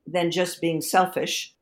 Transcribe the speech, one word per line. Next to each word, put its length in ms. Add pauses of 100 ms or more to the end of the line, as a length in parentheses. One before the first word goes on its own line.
than 240
just 320
being 180
selfish. 840